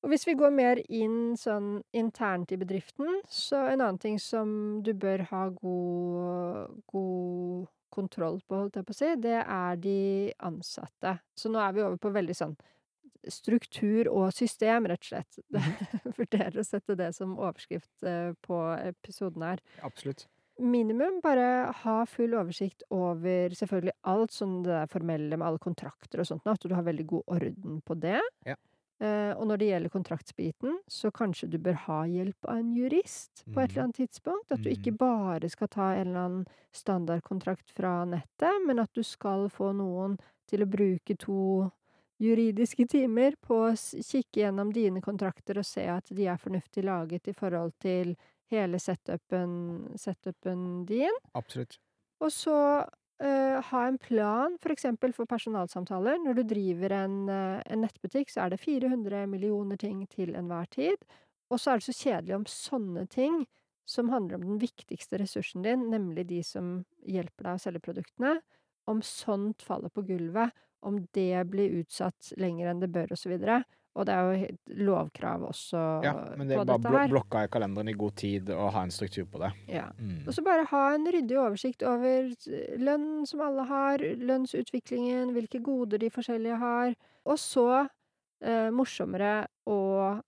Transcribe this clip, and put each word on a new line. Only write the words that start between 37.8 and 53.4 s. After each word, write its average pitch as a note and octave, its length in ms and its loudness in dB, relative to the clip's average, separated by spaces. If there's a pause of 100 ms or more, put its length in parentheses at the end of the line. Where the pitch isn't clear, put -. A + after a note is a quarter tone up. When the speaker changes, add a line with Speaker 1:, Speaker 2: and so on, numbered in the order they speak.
Speaker 1:
nettet, D#4 600 0
men B3+ 140 2
at A3 140 0
du A3+ 100 -2
skal G3 460 -2
få G3 260 -2
noen F#3+ 420 -2 (300)
til G3+ 140 2
å G3+ 80 2
bruke G3 480 2
to F#3+ 520 2 (500)
juridiske A3+ 720 4
timer C4 500 4
på - 140 -2 (160)
å - 40 4
s-, - 280 -4
kikke - 400 0
gjennom G3+ 320 2
dine G3 280 2
kontrakter G3 580 -4
og F#3+ 60 -2
se - 200 -6
at F3+ 240 -4
de G3 160 0
er F3 120 0
fornuftig F#3+ 460 -4
laget F3 440 -2
i G3+ 60 -6
forhold E3+ 460 -2
til F3+ 360 0 (340)
hele F#3 300 0
setupen, F3 1160 -4
setupen F3+ 880 -6
din. C4 260 2 (220)
Speaker 2:
Absolutt. B2 420 -8 (440)
Speaker 1:
Og D#4 100 2
så, D4 560 4 (320)
eh, C4+ 420 2